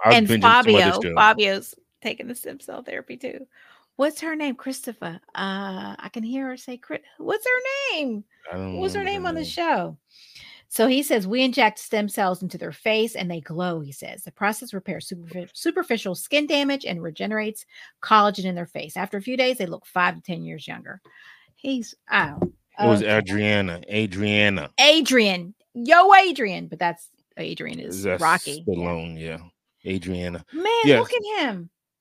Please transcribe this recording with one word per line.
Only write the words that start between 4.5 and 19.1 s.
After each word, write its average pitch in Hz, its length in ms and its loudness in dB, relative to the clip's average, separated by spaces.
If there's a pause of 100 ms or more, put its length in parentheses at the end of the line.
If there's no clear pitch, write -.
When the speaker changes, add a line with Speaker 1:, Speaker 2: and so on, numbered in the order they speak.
Speaker 2:
Christopher. 233 640 -10 (140)
Uh, 196 640 -6
I 196 140 -14
can 233 100 -8
hear 262 260 -6
her 254 80 -10
say, 254 220 -14
"Chri-," - 220 -12 (180)
what's 427 280 -4
her 508 500 -2
name? 240 280 -6 (260)
Speaker 1:
I - 60 -8
don't 92 180 -8
Speaker 2:
What 359 80 -6
was 381 120 -4
her 403 60 -4
Speaker 1:
remember 392 120 -4
her 403 60 -6
Speaker 2:
name 370 80 -6
on 330 80 -4
the 320 80 -6
Speaker 1:
name. - 80 -10
Speaker 2:
show? 214 480 -2 (720)
So 226 180 2
he 262 160 2
says, 240 240 0
"We 240 160 0
inject 247 360 2
stem 208 300 -4
cells 185 340 -2
into 180 140 -8
their 165 160 -10
face 220 420 -2
and 180 160 -6
they 170 120 -8
glow," 170 380 -6
he 139 120 -12
says. - 320 -16
"The 175 80 -18
process 220 400 -6
repairs 180 420 -10
superfi-, 175 380 -14
superficial 247 640 -4
skin 294 320 -2
damage 277 400 -2
and 170 160 -6
regenerates 214 640 -6 (360)
collagen 208 440 4
in 185 80 -2
their 170 120 -8
face. 151 300 -12
After 196 220 -6